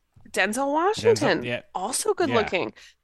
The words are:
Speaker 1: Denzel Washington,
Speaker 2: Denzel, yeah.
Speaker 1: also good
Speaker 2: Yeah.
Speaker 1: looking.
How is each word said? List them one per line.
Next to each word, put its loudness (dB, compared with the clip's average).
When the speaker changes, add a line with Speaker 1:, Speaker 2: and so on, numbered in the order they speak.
Speaker 1:
Denzel 0
Washington, 2
Speaker 2:
Denzel, -8
yeah. -4
Speaker 1:
also -2
good 0
Speaker 2:
Yeah. 0
Speaker 1:
looking. 0